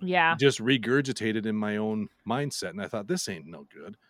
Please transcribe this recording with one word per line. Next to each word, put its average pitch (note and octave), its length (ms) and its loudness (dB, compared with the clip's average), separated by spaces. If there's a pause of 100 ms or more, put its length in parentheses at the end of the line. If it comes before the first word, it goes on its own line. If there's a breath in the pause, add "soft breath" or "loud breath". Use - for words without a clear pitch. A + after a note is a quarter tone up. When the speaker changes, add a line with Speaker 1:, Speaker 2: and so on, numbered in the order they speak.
Speaker 1:
Yeah. F3+ 400 4
Speaker 2:
Just C#3 180 6
regurgitated A2+ 880 2
in A2 80 0
my G#2+ 220 0
own G#2+ 320 -2 (180)
mindset. B2 440 -2
And G2 120 -8
I F2 60 -6
thought, G#2 180 -6
"This F3+ 220 -2
ain't D#2+ 180 -8
no D2 260 -16
good. D#2 240 -16 (120)